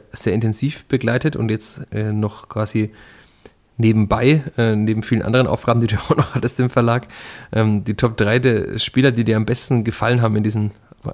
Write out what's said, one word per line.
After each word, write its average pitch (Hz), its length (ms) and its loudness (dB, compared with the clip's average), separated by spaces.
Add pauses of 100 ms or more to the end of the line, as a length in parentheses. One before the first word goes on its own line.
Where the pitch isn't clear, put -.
(120)
sehr - 220 -2
intensiv 113 520 -2
begleitet 127 500 -2
und 110 140 -2
jetzt, - 300 -6 (120)
äh, 107 200 -4
noch 107 360 -4
quasi 107 420 -2 (880)
nebenbei, 113 640 4 (160)
äh, 113 180 2
neben 107 260 0
vielen 117 200 0
anderen 123 240 2
Aufgaben, 117 340 0
die 117 60 2
du 104 100 0
<laughs> - 140 -6
auch 151 60 2
noch - 180 -2
hattest 123 260 -4
im 127 80 2
Verlag, 120 380 0 (460)
ähm, 107 320 2
die 110 100 -4
Top 113 220 0
drei 110 220 2
der 110 400 0
Spieler, 131 340 2
die 117 120 0
dir 110 120 2
am 110 100 0
besten 120 380 0
gefallen 117 360 0
haben 110 160 2
in 107 60 0
diesen 107 300 0 (420)